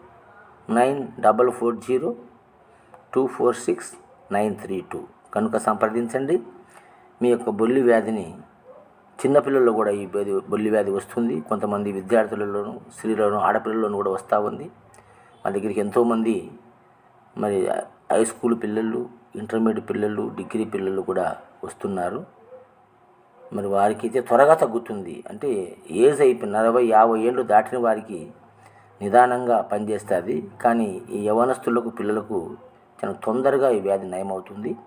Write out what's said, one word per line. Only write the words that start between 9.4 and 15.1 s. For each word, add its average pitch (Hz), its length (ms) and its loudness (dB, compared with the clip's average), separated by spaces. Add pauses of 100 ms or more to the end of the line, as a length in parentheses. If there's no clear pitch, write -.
కూడా 107 200 0 (100)
ఈ - 40 -8
వ్యాధి, 101 280 -4 (140)
బొల్లి 104 220 0
వ్యాధి 104 280 2
వస్తుంది. 120 380 -4 (120)
కొంతమంది 104 440 -2
విద్యార్థులలోను, 104 800 -2 (200)
స్త్రీలను, 104 540 0
ఆడపిల్లల్లోనూ 110 540 0
కూడా 98 160 -2
వస్తూ - 220 0
ఉంది. - 280 -6 (720)